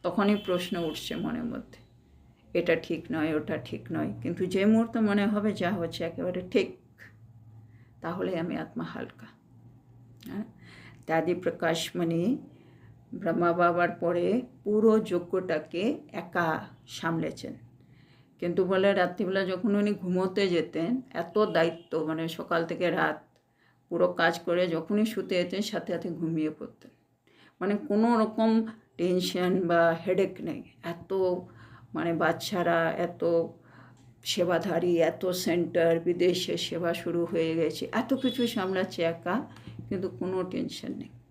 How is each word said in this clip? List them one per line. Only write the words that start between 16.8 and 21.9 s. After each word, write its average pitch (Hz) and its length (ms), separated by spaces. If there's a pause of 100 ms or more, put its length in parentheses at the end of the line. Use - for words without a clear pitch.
সামলেছেন। - 680 (840)
কিন্তু 175 240
বলে 190 300
রাত্রিবেলা 185 500
যখন 185 320
উনি 208 160
ঘুমোতে 185 560
যেতেন, 175 520 (120)
এত 175 260
দায়িত্ব, 165 680